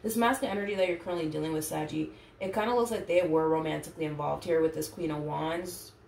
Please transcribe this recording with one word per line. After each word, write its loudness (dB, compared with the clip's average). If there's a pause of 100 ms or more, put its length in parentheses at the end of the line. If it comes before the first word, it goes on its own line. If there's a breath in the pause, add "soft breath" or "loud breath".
This -2
masculine 4
energy -2
that 4
you're 0
currently -2
dealing -2
with, -2
Saggy, -4 (280 loud breath)
it -4
kinda 0
looks 2
like -4
they 6
were 4
romantically 0
involved -2
here 4
with 2
this -4
Queen -6
of -4
Wands -4 (140)